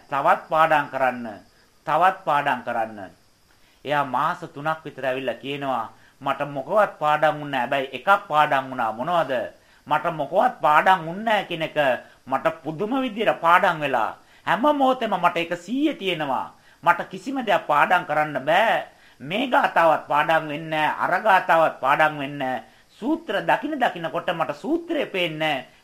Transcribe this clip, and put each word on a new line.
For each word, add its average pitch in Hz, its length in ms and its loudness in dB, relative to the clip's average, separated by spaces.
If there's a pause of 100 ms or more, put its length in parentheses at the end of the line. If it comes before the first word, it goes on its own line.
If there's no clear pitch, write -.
තවත් 151 420 0
පාඩම් 156 420 2
කරන්න, 123 380 -2 (600)
තවත් 175 340 2
පාඩම් 143 420 0
කරන්න." 113 480 -6 (720)
එයා 143 220 0
මාස 143 400 -2
තුනක් 151 340 -6
විතර 139 240 -12
ඇවිල්ලා 131 380 -4
කියනවා, 131 500 -6 (280)
"මට 135 280 -4
මොකවත් 165 460 0
පාඩම් 151 400 2
වුණේ 147 160 -10
නැහැ. 135 100 -2
හැබැයි 135 320 -2
එකක් 127 160 -4 (160)
පාඩම් 147 400 2
වුණා. 127 280 -4
මොනවද? 139 400 -2 (540)
මට 151 260 0
මොකවත් 180 460 0
පාඩම් 165 420 4
වුණේ 170 240 -8
නැහැ 214 200 0
කියන 165 180 -6
එක 151 160 -4 (440)
මට 131 240 -2 (120)
පුදුම 165 400 -6
විදියට 208 420 0
පාඩම් 170 380 4
වෙලා. 127 320 0 (360)
හැම 170 160 0 (100)
මොහොතෙම 262 400 0
මට 180 240 2
ඒක 170 200 -4
සීයේ 269 380 -2
තියෙනවා. 151 540 -4 (340)
මට 170 240 2
කිසිම 240 320 -10
දෙයක් 202 280 0
පාඩම් 170 380 4
කරන්න 151 360 -2
බෑ. 170 460 2 (340)
මේ 180 260 -4
ගාතාවත් 185 600 2
පාඩම් 156 420 0
වෙන්නේ 160 220 -8 (100)
නැහැ. 147 200 0
අර 139 180 0
ගාතාවත් 185 580 4
පාඩම් 151 380 2
වෙන්නේ 143 240 -8
නැහැ. 127 260 -4 (360)
සූත්‍ර 277 400 -4
දකින 170 340 0
දකිනකොට 170 540 -4
මට 165 260 -2
සූත්‍රය 330 520 -4
පේන්නේ 170 320 -4
නැහැ. 151 280 -2 (180)